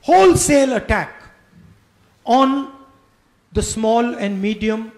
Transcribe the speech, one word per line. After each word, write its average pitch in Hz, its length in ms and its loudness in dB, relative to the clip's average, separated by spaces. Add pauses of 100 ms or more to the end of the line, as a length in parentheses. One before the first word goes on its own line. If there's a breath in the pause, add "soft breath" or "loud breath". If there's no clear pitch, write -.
wholesale 302 720 4
attack 208 400 -4 (1120)
on 269 480 0 (800)
the 208 100 -2
small 226 540 -2
and 202 260 -6
medium 220 560 -4